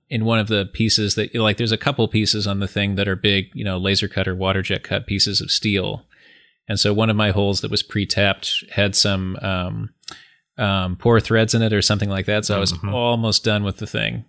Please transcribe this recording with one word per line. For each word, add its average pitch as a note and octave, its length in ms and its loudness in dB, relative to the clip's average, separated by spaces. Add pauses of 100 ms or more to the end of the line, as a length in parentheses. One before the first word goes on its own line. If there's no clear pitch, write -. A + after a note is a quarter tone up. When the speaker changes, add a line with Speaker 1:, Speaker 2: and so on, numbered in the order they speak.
Speaker 1:
in A2 160 -2
one A2+ 140 2
of G#2 100 0
the G2+ 240 0
pieces G#2+ 420 0
that, G#2 200 -2
like, G#2+ 220 2
there's A2 160 0
a A2+ 60 0
couple C3 300 0
pieces G#2+ 380 0
on G2 140 -2
the G2 80 -2
thing G2+ 280 0
that G2 120 0
are F#2+ 80 0
big, G2 380 0
you A2+ 100 -8
know, F#2+ 140 -2
laser G2 300 0
cut F#2+ 200 -2
or F#2 60 -2
water F#2+ 280 0
jet F#2 200 -4
cut - 240 -4
pieces G2 340 0
of - 100 -6
steel. G2+ 540 -2 (640)
And G#2 100 -2
so G#2 140 2
one A2 180 2
of G#2 60 2
my G#2+ 140 2
holes G2+ 300 2
that A2 100 -6
was G#2+ 120 -2
pre-tapped - 920 0
had G2+ 220 0
some, F#2+ 460 0
um, G2 500 -4 (680)
um, F#2+ 380 0
poor A#2 220 4
threads A2 360 2
in A#2 80 4
it A2 100 2
or G#2 100 2
something G2+ 280 0
like F#2+ 160 -4
that. G#2+ 180 0
So G#2 120 0
I G2 40 0
was F#2 140 0
Speaker 2:
Mm-hmm. G2 200 -4
Speaker 1:
almost A#2+ 480 0
done G#2 220 0
with G2 140 -4
the G#2+ 80 -8
thing. A2+ 420 -4